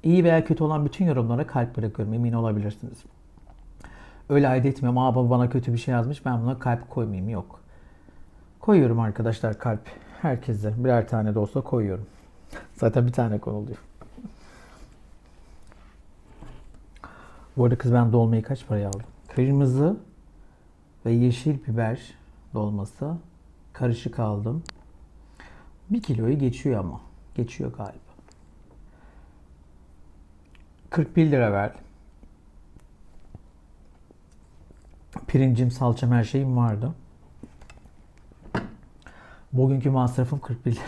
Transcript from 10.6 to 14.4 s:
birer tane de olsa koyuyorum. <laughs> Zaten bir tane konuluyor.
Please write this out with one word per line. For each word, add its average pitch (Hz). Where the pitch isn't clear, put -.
birer 120
tane 107
de 110
olsa 104
koyuyorum. 104
<laughs> -
Zaten 123
bir 120
tane 113
konuluyor. 107